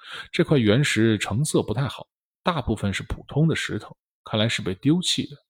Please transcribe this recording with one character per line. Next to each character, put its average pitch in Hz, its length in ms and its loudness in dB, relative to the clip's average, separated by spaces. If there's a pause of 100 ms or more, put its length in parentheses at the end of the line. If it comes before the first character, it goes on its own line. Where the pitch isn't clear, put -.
(320)
这 175 120 2
块 156 140 4
原 113 260 4
石 110 360 4
成 127 260 -2
色 151 160 2
不 104 140 -2
太 135 120 -2
好， - 200 -12 (340)
大 170 180 -2
部 117 160 -2
分 101 160 -2
是 92 120 -6
普 - 240 -10
通 160 200 2
的 131 80 2
石 - 220 -4
头， - 180 -14 (280)
看 - 160 -2
来 113 100 2
是 107 140 -2
被 92 120 -2
丢 156 240 2
弃 - 280 -2
的。 143 100 -18 (120)